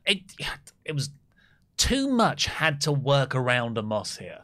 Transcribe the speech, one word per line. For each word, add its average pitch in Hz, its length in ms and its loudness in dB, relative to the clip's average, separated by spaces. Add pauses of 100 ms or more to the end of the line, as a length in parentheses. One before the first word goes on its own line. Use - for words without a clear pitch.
it, 196 180 0 (600)
it - 100 -8
was 143 180 -2 (680)
too 269 320 2
much 226 360 2
had 151 340 0
to 151 100 0
work 139 460 2
around 123 400 0
Omos 107 420 -4
here. - 260 -14